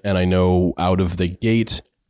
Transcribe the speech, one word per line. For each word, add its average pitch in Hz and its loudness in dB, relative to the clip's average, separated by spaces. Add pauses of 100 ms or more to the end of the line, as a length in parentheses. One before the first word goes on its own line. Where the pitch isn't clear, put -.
And 98 -2
I 92 0
know 90 2
out 92 0
of 87 -2
the 90 0
gate, 113 -2 (300)